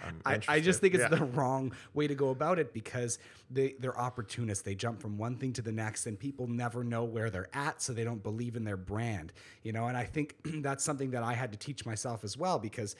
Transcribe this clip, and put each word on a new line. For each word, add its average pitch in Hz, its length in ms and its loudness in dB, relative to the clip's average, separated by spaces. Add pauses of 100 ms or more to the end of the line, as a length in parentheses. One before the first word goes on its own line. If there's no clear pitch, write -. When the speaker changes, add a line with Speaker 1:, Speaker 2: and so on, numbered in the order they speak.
Speaker 1:
I'm 82 200 -8
Speaker 2:
I, 135 60 2
I 127 40 4
just 107 140 0
Speaker 1:
interested. 160 320 6
Speaker 2:
think 190 140 8
it's 180 80 8
Speaker 1:
Yeah. 113 60 6 (100)
Speaker 2:
the 156 60 4
wrong 131 460 2 (220)
way 147 140 4
to 143 80 0
go 135 140 4
about 151 300 2
it 143 140 0
because 120 460 -4 (320)
they, 135 280 2
they're 127 180 -2
opportunists. 117 640 -2
They 98 120 -2
jump 113 260 -2
from 104 160 -4
one 117 200 -2
thing 131 160 -2
to 120 80 -4
the 110 100 -2
next, 110 360 -2
and 107 120 -4
people 139 280 -4
never 120 360 -2
know 117 200 0
where 113 260 0
they're 92 240 -2
at, 143 280 -2
so 131 120 -2
they 113 100 0
don't 113 200 -2
believe 117 320 -2
in 117 80 -2
their 104 140 -2
brand, 95 560 -2 (300)
you 110 80 -4
know? 113 160 0
And 123 80 0
I 123 80 0
think 151 360 -2
<clears throat> - 60 -8 (180)
that's 139 200 0
something 135 280 0
that 120 100 0
I 117 120 0
had 120 180 -2
to 104 80 -6
teach - 260 -8
myself 117 380 -4
as 110 140 -6
well 175 200 4
because, 107 420 -4